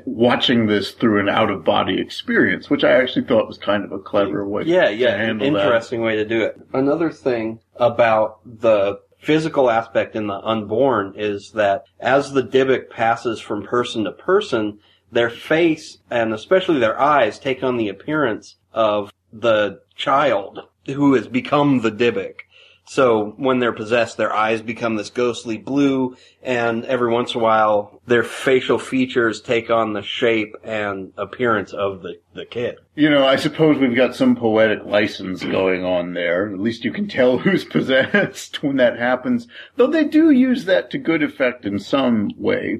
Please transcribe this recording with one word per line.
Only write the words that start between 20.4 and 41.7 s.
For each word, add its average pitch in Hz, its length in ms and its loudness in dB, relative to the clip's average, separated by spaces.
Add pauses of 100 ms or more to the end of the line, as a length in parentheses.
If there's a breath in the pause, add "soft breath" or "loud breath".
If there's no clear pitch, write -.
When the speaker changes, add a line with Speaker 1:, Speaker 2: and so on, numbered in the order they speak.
Speaker 2:
who 139 260 4
has 104 140 0
become 127 540 2
the 110 100 0
Dybbuk. 104 480 -2 (440 soft breath)
So 110 520 2
when 131 240 0
they're 117 120 0
possessed, 113 440 -2
their 107 180 -2
eyes 110 260 0
become 113 360 -6
this 101 120 -6
ghostly 120 480 -4
blue, 131 600 -2 (260 loud breath)
and 117 420 -2
every 123 280 0
once 117 200 0
in 123 80 -6
a - 40 0
while, 107 640 2
their 120 160 4
facial 131 520 0
features 120 640 -2
take 117 300 -2
on 113 220 0
the 101 100 -6
shape 113 640 -2
and 101 520 -6
appearance 104 560 -2
of 98 300 -4
the, 87 140 -12 (180)
the 90 100 -12
kid. 117 300 -8 (220)
Speaker 1:
You 151 120 4
know, 143 160 4
I 135 120 4
suppose 151 420 2
we've 131 180 2
got 120 200 2
some 127 180 4
poetic 110 500 2
license 98 600 -2
going 95 400 0
on 87 300 -2
there. 87 380 -2
At 92 60 -8
least 113 260 -4
you 113 80 -4
can - 140 -4
tell 127 320 2
<laughs> - 60 -6
who's 180 200 0
possessed - 1000 -2
when 139 120 -2
that 120 220 2
happens. 123 480 -2 (300 loud breath)
Though 254 100 4
they 311 180 2
do 311 260 4
use 247 340 4
that 180 260 0
to 151 80 -6
good 156 240 0
effect 127 420 -2
in 101 140 -4